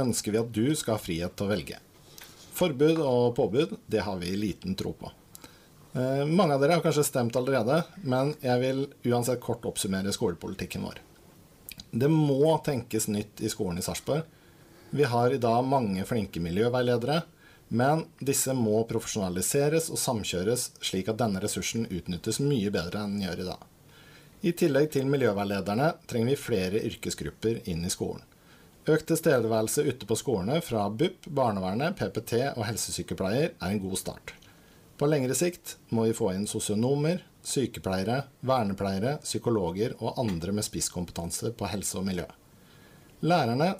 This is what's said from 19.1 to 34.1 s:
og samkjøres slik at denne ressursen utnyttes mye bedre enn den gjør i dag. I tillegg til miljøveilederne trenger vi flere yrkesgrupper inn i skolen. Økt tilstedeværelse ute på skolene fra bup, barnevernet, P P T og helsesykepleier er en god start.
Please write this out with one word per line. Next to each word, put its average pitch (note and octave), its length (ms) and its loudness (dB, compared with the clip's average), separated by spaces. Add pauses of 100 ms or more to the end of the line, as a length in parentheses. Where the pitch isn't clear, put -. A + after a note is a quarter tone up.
og - 80 -6
samkjøres A2 720 0 (100)
slik F#2+ 320 -2
at G#2+ 80 -2
denne G#2 240 0
ressursen A2 480 -2
utnyttes F2+ 480 -4
mye C3+ 320 2
bedre F#2+ 320 -4
enn G2+ 140 -4
den G2+ 100 -2
gjør F2+ 160 -4
i F#2 60 -6
dag. - 160 -10 (840)
I E3+ 60 2
tillegg D3+ 420 2
til C3+ 160 0
miljøveilederne G2+ 800 2 (180)
trenger A#2 240 0
vi C#3+ 80 2
flere F#2+ 480 0
yrkesgrupper - 840 -4
inn E2+ 100 -2
i F2+ 80 -2
skolen. - 320 -6 (640)
Økt D#3 220 2
tilstedeværelse A#2 800 2
ute A#2 180 -4
på A2 140 0
skolene A#2+ 420 0
fra G#2+ 300 -2
bup, C#3+ 340 -2
barnevernet, A2 720 0
P G2+ 160 -2
P A2 60 -4
T A#2 220 0 (100)
og A2 160 -4
helsesykepleier F#2+ 880 -2
er F2+ 160 -4
en G#2 100 0
god F#2 160 -4
start. - 360 -10 (680)